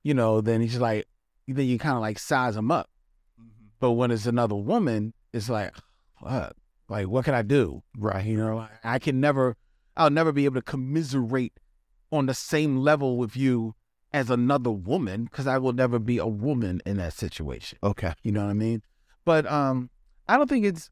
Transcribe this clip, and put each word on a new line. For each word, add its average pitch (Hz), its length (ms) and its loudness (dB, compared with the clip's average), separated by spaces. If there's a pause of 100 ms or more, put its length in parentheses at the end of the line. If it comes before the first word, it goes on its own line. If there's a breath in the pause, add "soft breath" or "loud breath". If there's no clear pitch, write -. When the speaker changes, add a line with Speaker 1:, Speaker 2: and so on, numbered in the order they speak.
Speaker 1:
you 147 100 0
know, 110 280 4
then 113 180 2
he's 117 180 0
like, 113 280 0 (420)
then 135 200 0
you 123 120 2
kinda, 135 200 0
like, 110 200 -4
size 127 360 0
him 110 160 0
up. 156 180 0 (500)
Speaker 2:
Mm-hmm. 113 260 -20 (140)
Speaker 1:
But 123 140 4
when 120 180 2
it's 110 140 -2
another 117 300 0
woman, 113 580 0 (200)
it's 113 160 -6
like, 107 240 -4 (480)
fuck, 95 340 -6 (320)
like, 101 200 -4
what 120 180 0
can 151 100 2
I 120 80 2
do? 104 400 0 (140)
Speaker 2:
Right. 101 280 -2
Speaker 1:
You 110 120 0
know, 110 200 -2
like, 110 140 -12 (120)
I 117 160 -2
can 131 200 0
never, 135 360 2 (420)
I'll 156 120 6
never 156 220 2
be 143 140 2
able 135 100 0
to 127 80 -2
commiserate 131 920 -2 (580)
on 147 140 2
the 131 80 0
same 151 440 0
level 139 400 2
with 120 200 -4
you 120 380 0 (360)
as 135 200 -2
another 123 400 2
woman 107 560 -2
'cause 131 180 -8
I 135 140 0
will 127 140 0
never 120 260 2
be 117 180 0
a 82 80 0
woman 110 580 -2
in 101 140 -2
that 87 160 -4
situation. - 720 -8
Speaker 2:
Okay. 98 300 -2 (100)
Speaker 1:
You 110 80 -2
know 101 120 0
what 101 60 -2
I 101 40 -2
mean? 110 280 0 (420)
But, 156 220 4
um, 131 460 -2 (360)
I 220 100 6
don't 285 100 4
think 254 160 2
it's, 180 280 -2